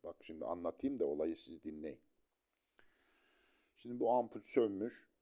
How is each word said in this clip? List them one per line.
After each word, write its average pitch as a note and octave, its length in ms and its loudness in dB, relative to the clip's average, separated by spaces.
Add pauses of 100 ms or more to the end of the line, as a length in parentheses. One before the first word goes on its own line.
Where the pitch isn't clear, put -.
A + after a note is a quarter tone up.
Bak D#2+ 180 -10
şimdi D#2+ 240 -8
anlatayım F2 540 -2
da E2 60 4
olayı D2+ 320 0
siz - 260 -14
dinleyin. D2+ 360 -8 (1800)
Şimdi A#2+ 220 -8
bu A2+ 120 4
ampul A#2 300 0
sönmüş. G#2+ 680 2 (120)